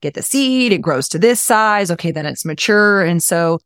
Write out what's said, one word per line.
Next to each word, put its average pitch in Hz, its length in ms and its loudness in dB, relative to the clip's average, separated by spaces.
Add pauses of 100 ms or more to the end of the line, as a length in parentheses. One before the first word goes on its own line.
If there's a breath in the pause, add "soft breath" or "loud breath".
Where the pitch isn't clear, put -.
get 147 140 -6
the - 80 -10
seed, 254 480 0
it 180 80 2
grows 139 300 -2
to 160 100 -6
this 233 200 4
size. 214 520 2
Okay, 170 180 -4
then 151 160 -6
it's 151 180 -8
mature. 202 600 2
And 170 180 0
so 170 440 0